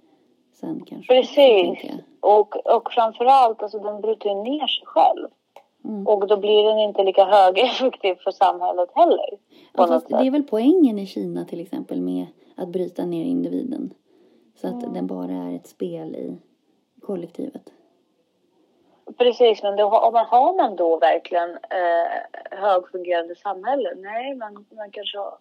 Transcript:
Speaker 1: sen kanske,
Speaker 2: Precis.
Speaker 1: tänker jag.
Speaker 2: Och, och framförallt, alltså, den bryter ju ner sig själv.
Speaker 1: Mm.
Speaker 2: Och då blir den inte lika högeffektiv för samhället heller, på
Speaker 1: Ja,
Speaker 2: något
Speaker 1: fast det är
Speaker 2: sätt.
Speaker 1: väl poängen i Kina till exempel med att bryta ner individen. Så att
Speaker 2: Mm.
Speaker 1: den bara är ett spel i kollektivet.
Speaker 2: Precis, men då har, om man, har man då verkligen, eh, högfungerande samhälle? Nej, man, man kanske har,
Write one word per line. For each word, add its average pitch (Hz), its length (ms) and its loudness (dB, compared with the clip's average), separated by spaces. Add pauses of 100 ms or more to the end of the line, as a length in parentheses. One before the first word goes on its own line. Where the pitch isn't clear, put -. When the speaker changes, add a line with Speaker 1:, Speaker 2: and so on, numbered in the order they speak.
(520)
Speaker 1:
sen - 340 -12
kanske, - 280 -4
Speaker 2:
Precis. 254 200 2
Speaker 1:
tänker 220 540 4
jag. - 100 -14 (400)
Speaker 2:
Och, 208 180 0 (200)
och 226 160 -6
framförallt, 240 720 2
alltså, 208 160 -10
den 208 220 -8
bryter 214 280 -4
ju 202 60 -2
ner 247 320 -6
sig - 200 -6
själv. - 420 0 (560)
Speaker 1:
Mm. 208 220 -8
Speaker 2:
Och 202 200 2
då 208 100 4
blir 208 320 2
den 220 100 2
inte 208 260 0
lika 190 200 4
högeffektiv 196 920 2
för - 160 -6
samhället 180 640 0
heller, 311 360 4
på 202 60 -14 (360)
Speaker 1:
Ja, - 100 -4
Speaker 2:
något 175 60 4
Speaker 1:
fast - 200 0
det - 60 -4
är 254 100 2
Speaker 2:
sätt. 262 100 2
Speaker 1:
väl 294 80 0
poängen 254 560 2
i 196 80 -8
Kina 175 380 -8
till 175 160 -12
exempel - 400 -10
med - 260 -6 (300)
att 180 120 -10
bryta 175 380 -6
ner 170 180 -6
individen. - 680 -6 (600)
Så - 120 -12
att - 160 -8
Speaker 2:
Mm. 95 120 -10
Speaker 1:
den 180 120 -6
bara 92 260 -10
är - 240 -10
ett 87 100 -18
spel 165 500 -10
i - 200 -12 (680)
kollektivet. - 600 -12 (1600)
Speaker 2:
Precis, 233 440 4
men 202 140 -2
då 208 120 4
har, 220 180 4
om 226 60 4
man, 226 140 2
har 277 300 4
man 254 200 0
då 165 220 2
verkligen, 170 520 0
eh, - 1080 -4
högfungerande 180 760 -2
samhälle? 202 600 -6
Nej, 226 380 -10
man, 208 360 -16
man 214 200 -16
kanske 202 280 -12
har, 196 220 -10